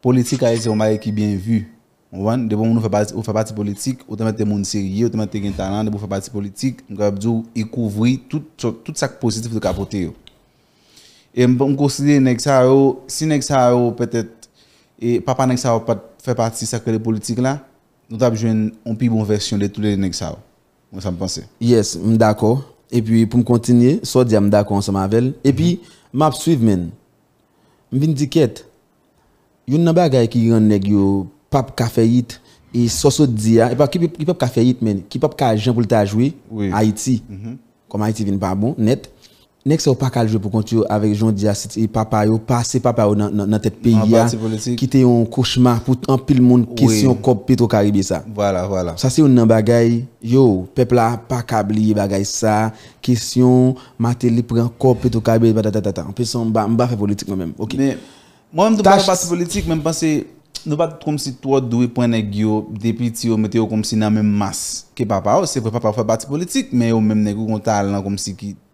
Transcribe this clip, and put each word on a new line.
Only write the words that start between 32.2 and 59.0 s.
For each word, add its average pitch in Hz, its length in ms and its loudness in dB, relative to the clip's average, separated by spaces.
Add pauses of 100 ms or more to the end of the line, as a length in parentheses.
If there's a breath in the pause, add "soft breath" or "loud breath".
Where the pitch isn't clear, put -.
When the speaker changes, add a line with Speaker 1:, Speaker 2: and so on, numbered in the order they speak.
Speaker 2:
e 120 160 2
sòs 147 300 0 (100)
di 110 320 2
a, 123 80 2
e 120 80 -4
pa 147 120 4
ki, 175 100 -2 (100)
ki 151 160 -8
p 139 60 0
ap 131 80 -6
ka 127 100 0
fèyit 123 320 2
men, 101 240 -2
ki - 120 -8
p 147 80 0
ap - 120 -4
ka 123 160 2
jan 110 200 0
pou 120 80 2
l 101 60 -2
ta 110 160 2
jwe 117 280 0 (180)
Speaker 1:
Oui. 104 200 -4
Speaker 2:
Ayiti. 110 560 0
Speaker 1:
Mhm. 110 300 -14 (300)
Speaker 2:
Kòm 104 160 -6
Ayiti 107 240 -4
vin 98 120 -2
pa 95 160 -4
bon, 110 220 -2
nèt. - 320 -2 (580 soft breath)
Nèg 151 160 0
sa 147 60 2
yo 123 100 2
pa 135 140 -2
ka 123 100 0
jwe 110 160 0
pou 101 140 -6
kont 110 180 -2
yo 113 160 2
avèk 107 320 0
Johnny 110 220 2
Dia, 104 160 0
si 107 340 -4
papa 110 380 0
yo, 110 100 2
pase 120 400 -2
papa 117 300 2
yo 104 100 2
nan, 104 160 0
nan, 101 160 0
nan 107 80 2
tèt 107 160 -2
Speaker 1:
Nan - 80 -20
Speaker 2:
peyi 110 320 4
a, 113 80 6
Speaker 1:
pati 117 160 0
politik. 113 400 -4
Speaker 2:
ki 135 140 -2
te 135 80 6
yon 120 320 4
kochma 123 400 2 (100)
pou 127 140 0 (160)
anpil 139 260 2
moun 123 240 6
Speaker 1:
Oui. 120 160 -6
Speaker 2:
kesyon 113 400 4
kòb 113 300 0
Petro-Caraïbe 107 580 2
sa. 90 140 -4 (120)
Speaker 1:
Voilà, 101 360 -2
voilà. 90 260 -4
Speaker 2:
Sa 131 160 -2
se - 80 0
yon 143 160 6
nan 113 140 6
bagay, 117 560 2 (180)
yo, 127 220 4 (320)
pèp 123 180 2
la 113 140 4 (100)
pa 120 240 -8
ka 110 240 -2
bliye 107 300 2
bagay 101 260 -2
sa, 110 480 0 (320 loud breath)
kesyon, 127 720 4 (240 loud breath)
Martelly 117 480 0
pran 117 220 0 (100)
kòb 127 240 2
Petro-Caraïbe, 117 540 2
patatata. 101 500 -2
Anpil 110 240 -6
sa, 123 160 -4
m 113 80 -2
ba, 110 80 0
m 113 160 0
ba 123 80 2
fè 120 80 -2
politik 101 320 -4
mwen 95 160 -6
menm. 82 160 -8
Ok. 107 160 -6
Speaker 1:
Men, 135 240 0 (540 loud breath)
mwen 190 160 2
menm 220 100 2
tou 196 80 4
pa 196 80 8
Speaker 2:
Tâche 196 140 2